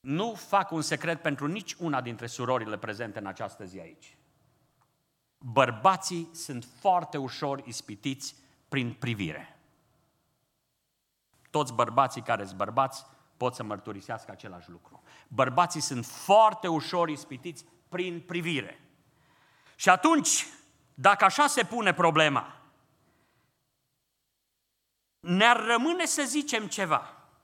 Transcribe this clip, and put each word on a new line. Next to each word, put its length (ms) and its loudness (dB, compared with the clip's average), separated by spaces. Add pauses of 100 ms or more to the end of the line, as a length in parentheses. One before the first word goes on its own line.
Nu 340 -4
fac 360 0
un 120 -2
secret 400 -4
pentru 240 -2
nici 280 -6
una 260 -4
dintre 260 -10
surorile 520 -4
prezente 400 -8
în 80 -10
această 380 -12
zi 160 -16
aici. 360 -20 (1200)
Bărbații 960 2
sunt 340 -12 (140)
foarte 360 0
ușor 500 -6
ispitiți 720 -10 (320)
prin 240 -4
privire. 640 -6 (1900)
Toți 220 0
bărbații 500 0
care-s 300 -4
bărbați 540 -2 (300)
pot 180 -2
să 80 -12
mărturisească 680 -10
același 400 -18
lucru. 320 -20 (260)
Bărbații 520 2
sunt 260 -6
foarte 600 4
ușor 400 -2
ispitiți 560 -12 (240)
prin 320 -6
privire. 600 -6 (960)
Și 120 2
atunci, 580 6 (480)
dacă 300 6
așa 220 6
se 180 2
pune 300 0
problema, 680 4 (2500)
ne-ar 440 4
rămâne 400 2
să 180 -2
zicem 460 -2
ceva. 500 -2 (260)